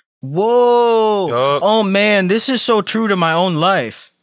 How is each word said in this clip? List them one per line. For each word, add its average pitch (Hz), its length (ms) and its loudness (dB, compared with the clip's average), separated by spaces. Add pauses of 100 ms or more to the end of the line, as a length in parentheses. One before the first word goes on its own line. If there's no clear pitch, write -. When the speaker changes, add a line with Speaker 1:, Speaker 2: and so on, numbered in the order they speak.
(200)
Speaker 1:
Whoa. 220 1080 0
Speaker 2:
Yup. 135 360 0
Speaker 1:
Oh, 214 180 2
man, 196 460 2
this 214 200 0
is 254 140 -2
so 220 180 0
true 220 280 -4
to 202 80 0
my 165 160 0
own 175 240 0
life. 156 560 -2 (100)